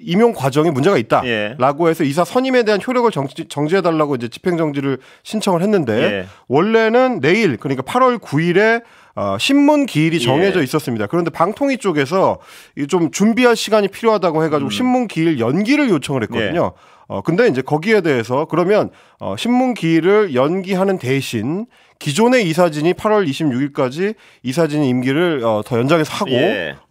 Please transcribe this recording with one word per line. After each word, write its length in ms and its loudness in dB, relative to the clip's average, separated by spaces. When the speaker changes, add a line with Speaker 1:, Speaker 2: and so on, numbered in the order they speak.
Speaker 1:
임용 320 2
과정에 380 0
문제가 260 2
Speaker 2:
예. 40 2
Speaker 1:
있다라고 880 0
해서 140 -2
이사 200 0
선임에 380 0
대한 240 0
효력을 240 2
정지, 380 -6
정지해달라고 680 0
이제 140 -6
집행정지를 680 -2
신청을 360 -2
했는데, 420 2
Speaker 2:
예. 240 -2
Speaker 1:
원래는 720 2
내일, 380 2
그러니까 240 -4
팔월 340 0
구 240 -4
일에, 400 2
어, 220 -2
신문 460 4
기일이 340 0
정해져 400 2
Speaker 2:
예. 40 2
Speaker 1:
있었습니다. 420 -2
그런데 240 -2
방통위 480 -4
쪽에서 600 0
이 100 -6
좀 240 0
준비할 460 2
시간이 320 0
필요하다고 560 0
해가지고 240 -2
Speaker 2:
음. 20 -4
Speaker 1:
신문 380 0
기일 320 0
연기를 480 0
요청을 360 -2
했거든요. 520 -2
Speaker 2:
예. 40 -20
Speaker 1:
어, 140 -8
근데 260 2
이제 140 0
거기에 400 0
대해서 420 0
그러면, 460 0
어, 200 -8
신문 340 0
기일을 600 2
연기하는 640 0
대신 680 -4
기존의 520 2
이사진이 420 2
팔월 340 0
이십육 360 -2
일까지 500 -2
이사진 420 0
임기를, 600 0
어, 200 0
더 140 -2
연장해서 340 2
하고, 200 -6
Speaker 2:
예. 440 0